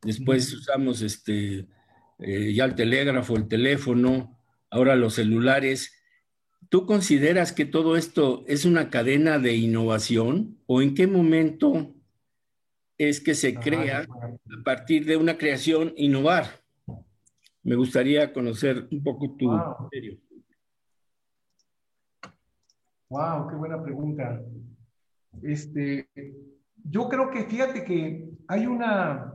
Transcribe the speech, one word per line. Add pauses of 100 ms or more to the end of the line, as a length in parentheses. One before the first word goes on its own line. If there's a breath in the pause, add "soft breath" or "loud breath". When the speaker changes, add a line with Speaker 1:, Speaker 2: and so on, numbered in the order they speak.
Speaker 1:
después
Speaker 2:
Ujú.
Speaker 1:
usamos,
este, (520 soft breath)
eh,
ya
el
telégrafo,
el
teléfono, (340)
ahora
los
celulares. (760)
¿Tú
consideras
que
todo
esto
es
una
cadena
de
innovación?
¿O
en
qué
momento (1040)
es
que
se
Speaker 2:
Ah,
Speaker 1:
crea
Speaker 2:
bueno. (200)
Speaker 1:
a
partir
de
una
creación
innovar. (1160)
Me
gustaría
conocer
un
poco
tu
Speaker 2:
Wow.
Speaker 1:
criterio. (3000)
Speaker 2:
Wow,
qué
buena
pregunta. (1000)
Este, (720)
yo
creo
que,
fíjate
que (180)
hay
una